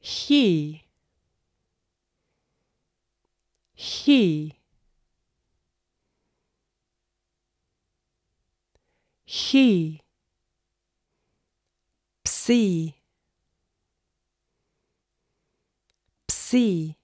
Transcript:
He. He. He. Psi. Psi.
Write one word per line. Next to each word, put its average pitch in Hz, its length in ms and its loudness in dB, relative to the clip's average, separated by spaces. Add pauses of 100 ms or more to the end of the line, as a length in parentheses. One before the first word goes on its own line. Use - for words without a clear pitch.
He. 165 800 0 (3000)
He. 165 800 0 (4000)
He. 185 760 0 (2250)
Psi. 185 680 0 (3250)
Psi. 180 760 0